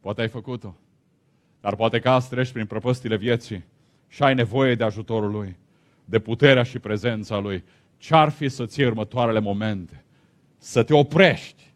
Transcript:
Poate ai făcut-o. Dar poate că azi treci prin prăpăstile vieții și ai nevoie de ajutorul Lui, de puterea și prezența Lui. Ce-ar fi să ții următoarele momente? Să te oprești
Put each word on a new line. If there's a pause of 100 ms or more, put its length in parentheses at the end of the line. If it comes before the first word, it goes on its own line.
Poate
ai
făcut-o. (840)
Dar
poate
că
azi
treci
prin
prăpăstile
vieții (440)
și
ai
nevoie
de
ajutorul
Lui, (500)
de
puterea
și
prezența
Lui. (340)
Ce-ar
fi
să
ții
următoarele
momente? (540)
Să
te
oprești